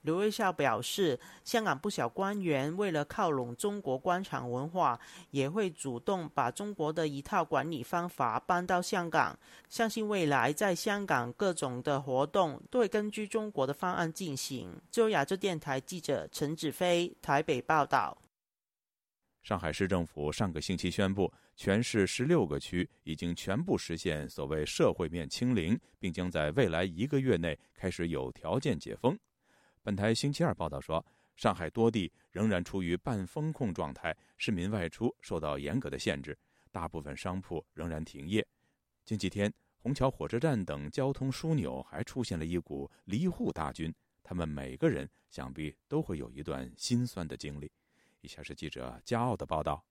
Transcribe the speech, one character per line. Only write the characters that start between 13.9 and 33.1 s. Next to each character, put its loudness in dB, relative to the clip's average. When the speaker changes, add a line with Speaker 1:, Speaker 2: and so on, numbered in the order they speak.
Speaker 1:
案 0
进 -4
行。 -6
自 2
由 8
亚 4
洲 0
电 0
台 -2
记 -10
者 -2
陈 -2
子 -2
飞 2
台 4
北 0
报 4
道。 2
Speaker 2:
上 -4
海 -2
市 2
政 2
府 -2
上 0
个 -4
星 -2
期 0
宣 2
布， 2
全 2
市 4
十 -2
六 4
个 -2
区 0
已 -4
经 -2
全 -2
部 0
实 -4
现 -2
所 -6
谓 0
社 2
会 -2
面 -4
清 0
零， 2
并 -4
将 -2
在 2
未 2
来 2
一 -2
个 0
月 4
内 -2
开 -4
始 -2
有 -2
条 -2
件 0
解 -8
封。 0
本 -2
台 2
星 0
期 -2
二 2
报 -2
道 -4
说， -2
上 2
海 -4
多 4
地 0
仍 0
然 2
处 -2
于 2
半 -4